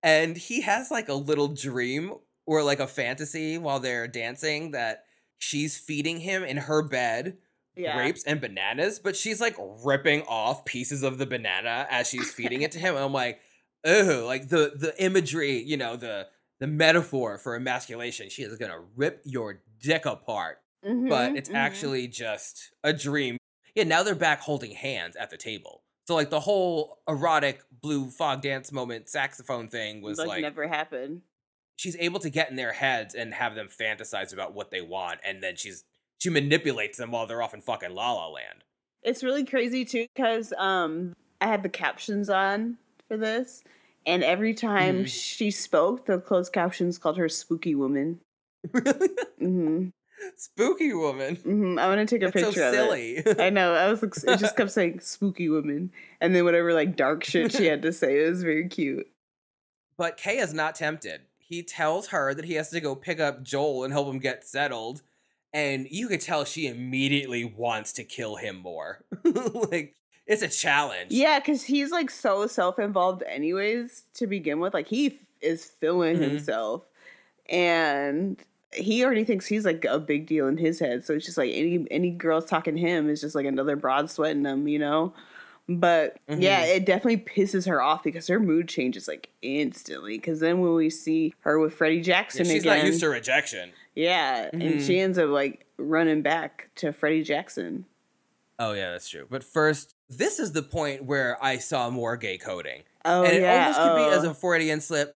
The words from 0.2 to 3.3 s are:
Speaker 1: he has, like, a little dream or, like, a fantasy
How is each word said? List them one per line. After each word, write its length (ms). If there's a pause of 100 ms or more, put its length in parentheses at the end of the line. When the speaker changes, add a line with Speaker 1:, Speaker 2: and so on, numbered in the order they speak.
Speaker 1:
he 260
has, 300
like, 160
a 60
little 340
dream 640 (320)
or, 180
like, 160
a 80
fantasy 720